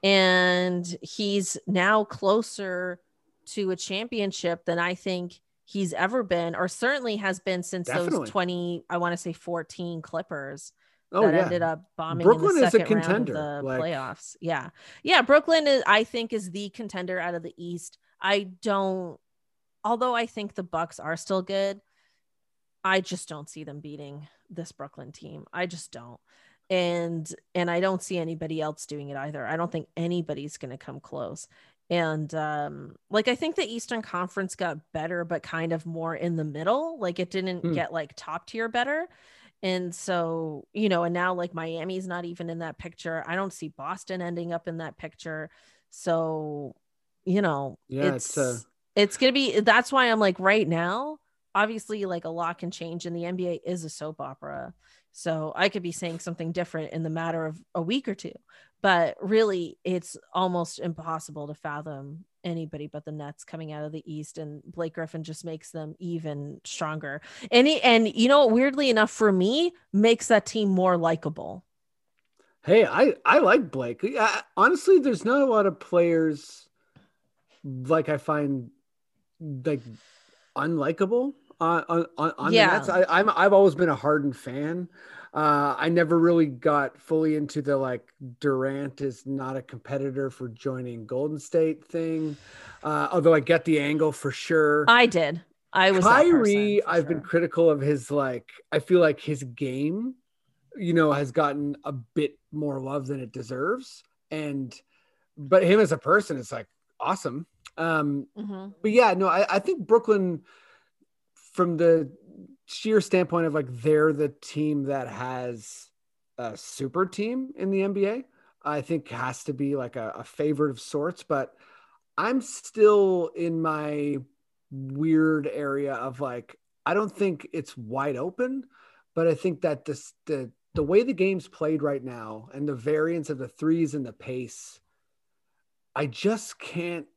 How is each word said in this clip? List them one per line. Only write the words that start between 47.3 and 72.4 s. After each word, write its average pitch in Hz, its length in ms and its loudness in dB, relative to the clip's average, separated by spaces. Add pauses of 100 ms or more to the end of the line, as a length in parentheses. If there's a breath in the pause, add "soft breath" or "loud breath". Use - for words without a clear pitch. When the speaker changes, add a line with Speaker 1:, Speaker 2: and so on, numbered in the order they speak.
Speaker 1:
know, 139 360 -2 (120)
Speaker 2:
Yeah, 139 260 -2
Speaker 1:
it's, - 220 -8
Speaker 2:
it's, - 0 -
uh 123 300 -2 (280)
Speaker 1:
it's 202 220 2
gonna 262 160 4
be, 262 260 2
that's 220 320 4
why 254 180 4
I'm 226 100 2
like, 196 200 2
right 190 280 4
now, 190 520 -2 (340)
obviously, 214 520 -2
like, 175 180 -4
a 165 60 -6
lot 170 300 -6
can 175 120 -8
change, 170 340 -10
and 170 100 -8
the 170 100 -6
N 180 100 -6
B 180 140 -4
A 170 160 -6
is 175 180 -6
a 160 60 -10
soap 151 320 -12
opera. 135 520 -12 (380 soft breath)
So 156 440 -6
I 190 140 2
could 190 140 -8
be 175 80 -6
saying 165 280 -8
something 170 340 -8
different 165 400 -6
in 160 100 -4
the 160 60 -4
matter 165 360 -4
of 156 160 -10 (140)
a 175 60 -4
week 226 260 -4
or 202 80 -6
two, - 180 -16 (480 soft breath)
but 175 400 2
really 202 600 0
it's 180 340 -4 (160)
almost 180 460 -2
impossible 160 680 -8
to 151 60 -10
fathom 147 720 -12 (180)
anybody 160 440 -8
but 151 180 -12
the 156 60 -12
Nets 147 320 -12
coming 160 280 -14
out 151 140 -10
of 151 60 -10
the 156 200 -12
East, 151 280 -12
and 151 240 -12
Blake 170 320 -8
Griffin 160 280 -8
just 156 220 -12
makes 160 240 -12
them 156 300 -12
even 151 680 -8
stronger. 151 560 -6 (300 loud breath)
And 247 160 8
he, 311 140 2
and, 226 320 6
you 226 140 4
know, 277 200 8
weirdly 262 420 4
enough 214 220 4
for 214 200 4
me, 247 420 2 (200 soft breath)
makes 226 360 4
that 214 180 6
team 214 220 0
more 185 280 4
likable. 165 640 -2 (1040)